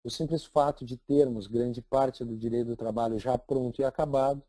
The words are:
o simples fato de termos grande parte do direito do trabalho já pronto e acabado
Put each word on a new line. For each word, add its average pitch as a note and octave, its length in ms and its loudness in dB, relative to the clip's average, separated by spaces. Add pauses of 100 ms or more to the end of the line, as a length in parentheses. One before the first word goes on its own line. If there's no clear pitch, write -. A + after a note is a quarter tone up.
o A#2+ 80 -8
simples D#3+ 340 -2
fato C#3+ 400 2
de B2 120 -8
termos B2+ 500 2
grande A#2+ 340 0
parte C3 440 0
do A2+ 120 -6
direito A#2 300 -2
do A#2 100 -4
trabalho A2+ 400 -2
já B2 220 0
pronto B2+ 420 -4
e C3+ 40 2
acabado C#3 640 0